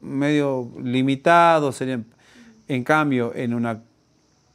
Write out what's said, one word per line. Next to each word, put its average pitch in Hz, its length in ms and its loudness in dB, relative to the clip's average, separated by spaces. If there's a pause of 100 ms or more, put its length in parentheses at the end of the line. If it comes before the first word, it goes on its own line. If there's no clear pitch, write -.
medio 139 680 -2 (120)
limitado. 139 920 2
Sería, 127 300 -6 (640)
en 127 160 -4
cambio, 143 500 0
en 120 200 -4
una, 117 260 -4 (760)